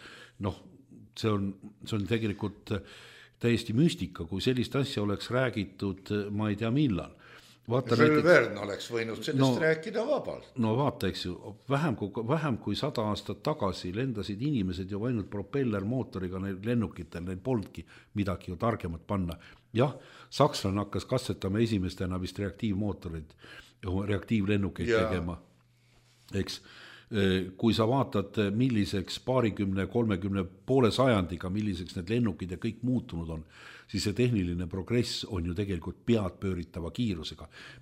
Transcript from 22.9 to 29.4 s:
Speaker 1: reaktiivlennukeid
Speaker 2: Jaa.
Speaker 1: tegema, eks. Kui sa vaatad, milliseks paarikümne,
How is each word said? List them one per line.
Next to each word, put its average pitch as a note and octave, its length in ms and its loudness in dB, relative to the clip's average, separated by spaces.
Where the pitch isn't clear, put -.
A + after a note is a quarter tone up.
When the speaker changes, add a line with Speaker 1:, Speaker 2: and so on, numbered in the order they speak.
Speaker 1:
reaktiivlennukeid G2 1040 0
Speaker 2:
Jaa. A2+ 220 4
Speaker 1:
tegema, F2 300 -2
eks. - 280 -2
Kui A2+ 140 4
sa A2 160 4
vaatad, A#2 480 0
milliseks G#2 720 0
paarikümne, G2+ 640 2